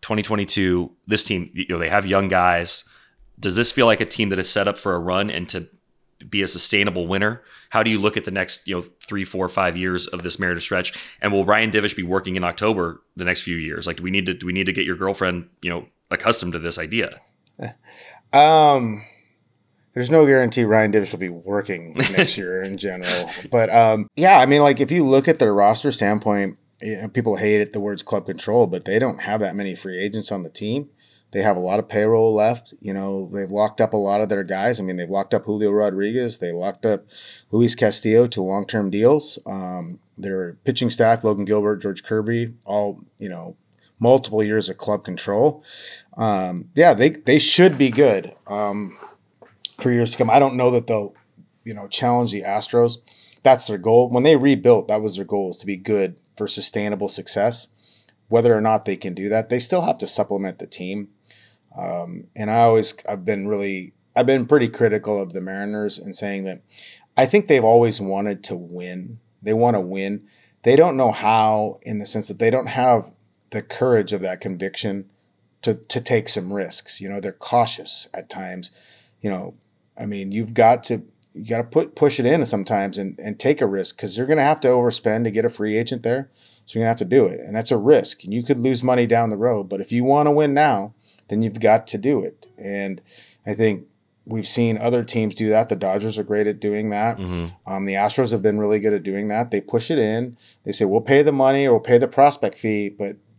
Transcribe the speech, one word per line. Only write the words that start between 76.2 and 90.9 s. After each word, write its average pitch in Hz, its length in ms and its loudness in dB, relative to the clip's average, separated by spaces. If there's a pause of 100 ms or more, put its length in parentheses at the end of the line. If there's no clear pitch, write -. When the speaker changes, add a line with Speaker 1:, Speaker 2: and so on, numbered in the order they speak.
Speaker 2:
some 95 240 -6
risks. - 480 -8
You 98 100 -12
know, 101 100 -10
they're 95 120 -8
cautious - 800 -2
at - 160 -14
times. 92 420 -12 (500)
You 110 80 -4
know, 90 240 -8 (440)
I 117 80 -10
mean, 98 260 -8
you've 110 240 -6
got 120 300 6
to, 113 180 -4 (300)
you 98 120 -14
gotta 113 180 -2
put, - 320 -2
push 143 240 2
it 123 60 2
in 143 200 2
sometimes 98 520 -2
and, 98 220 -8
and 104 200 -10
take 151 220 0
a 123 60 2
risk, 98 300 -4
'cause 98 200 -8
you're 127 100 -2
gonna 151 160 2
have 147 180 2
to 135 60 2
overspend 120 560 2
to 113 80 -2
get 110 140 0
a 120 40 0
free 107 280 -2
agent 117 260 -4
there. 131 260 -2 (360)
So - 120 -10
you're 113 60 0
gonna 113 60 2
have 113 100 0
to - 60 -4
do 113 200 4
it. 90 160 -4
And 92 140 -10
that's 110 160 -2
a 127 60 2
risk. 131 460 2
And 95 100 -8
you 120 100 -2
could 127 160 0
lose 123 240 0
money 123 220 2
down 117 240 2
the 107 80 -4
road, 107 320 0
but 98 120 -6
if - 100 -10
you 120 120 0
wanna 147 280 4
win 147 220 2
now, 120 400 2 (340)